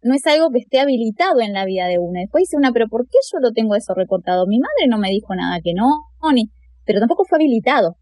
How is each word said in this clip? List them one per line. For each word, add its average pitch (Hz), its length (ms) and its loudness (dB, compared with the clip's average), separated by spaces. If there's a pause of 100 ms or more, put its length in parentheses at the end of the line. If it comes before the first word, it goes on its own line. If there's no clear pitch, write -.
no 247 100 2
es 277 140 -2
algo 311 240 4
que 240 80 0
esté - 200 0
habilitado 262 600 0
en 208 120 -4
la 196 120 -4
vida 185 220 -4
de 180 100 0
uno. 175 220 -4
Después 294 240 0
dice 320 140 -2
una, 269 140 2
"Pero 233 160 0
¿por 233 200 -4
qué - 100 0 (140)
yo 359 80 -6
lo 240 120 2
tengo 220 240 0
eso 208 200 -4
recortado? 180 520 -2
Mi 214 120 2
madre 403 280 0
no 226 120 0
me 196 100 -2
dijo 196 260 -4
nada 175 280 -4
que 175 100 -2
no, 214 140 0 (460)
ni", 226 160 2 (360)
pero 202 140 2
tampoco 330 260 2
fue 320 120 0
habilitado. 254 640 2